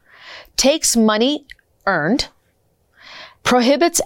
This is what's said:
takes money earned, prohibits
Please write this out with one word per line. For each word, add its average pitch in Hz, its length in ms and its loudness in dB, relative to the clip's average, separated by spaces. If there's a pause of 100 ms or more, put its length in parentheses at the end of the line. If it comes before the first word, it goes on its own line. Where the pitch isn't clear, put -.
(580)
takes 285 400 0
money 226 480 0 (400)
earned, 185 420 0 (1160)
prohibits 262 640 2